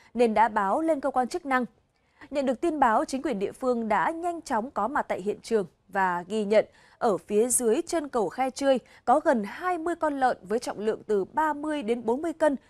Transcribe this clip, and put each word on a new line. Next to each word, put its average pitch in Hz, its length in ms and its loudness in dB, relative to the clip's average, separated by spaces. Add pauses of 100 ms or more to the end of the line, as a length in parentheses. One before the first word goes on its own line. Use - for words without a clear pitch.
(140)
nên 226 200 2
đã 220 140 6
báo 208 320 0
lên 320 200 0
cơ 277 100 -2
quan 254 180 0
chức 349 180 -8
năng. 254 180 0 (680)
Nhận 277 160 -2
được 254 140 -2
tin 311 200 0
báo, 247 240 4
chính 269 180 -6
quyền 254 160 -2
địa 190 140 -4
phương 233 360 -2
đã 208 220 2
nhanh 330 320 -6
chóng 247 280 -4
có 208 180 -4
mặt 269 200 -2
tại 190 140 -6
hiện 202 200 -4
trường 208 240 0 (220)
và 180 400 0
ghi 214 160 -2
nhận 202 220 4 (320)
ở 208 180 2
phía 208 320 0
dưới 247 380 2
chân 311 220 -4
cầu 214 200 -2
Khe 262 220 -2
Trươi 269 280 2 (260)
có 254 160 4
gần 226 240 2
hai 349 340 -4
mươi 330 160 -4
con 302 260 -2
lợn 254 220 2
với 202 160 -2
trọng 254 200 -6
lượng 208 280 -2
từ 202 180 0
ba 311 280 0
mươi 294 300 -4
đến 233 220 -4
bốn 240 180 -2
mươi 330 100 -4
cân 302 240 2 (140)